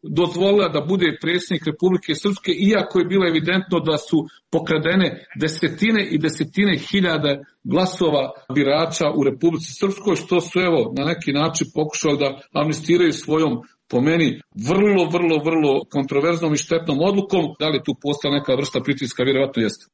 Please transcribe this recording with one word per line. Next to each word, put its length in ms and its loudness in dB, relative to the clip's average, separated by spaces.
dozvolila 640 2
da 120 -2
bude 400 0
predsjednik 460 -2
Republike 480 0
Srpske, 380 -4
iako 460 2
je 60 2
bilo 240 2
evidentno 520 0
da 180 0
su 280 0
pokradene 720 0
desetine 720 0
i 80 0
desetine 580 0
hiljada 640 0
glasova 640 0
birača 520 0
u 80 2
Republici 560 0
Srpskoj, 360 0
što 240 0
su, 200 -2
evo, 380 2
na 60 -2
neki 280 -2
način 420 0
pokušali 440 0
da 220 -2
amnestiraju 600 2
svojom, 400 0
po 120 0
meni, 400 2
vrlo, 440 4
vrlo, 320 2
vrlo 360 2
kontroverznom 640 0
i 20 0
štetnom 440 -2
odlukom. 440 2
Da 100 -2
li 160 -2
tu 180 -2
postoji 320 -2
neka 200 0
vrsta 260 -2
pritiska? 420 -4
Vjerovatno 400 0
jeste. 320 -4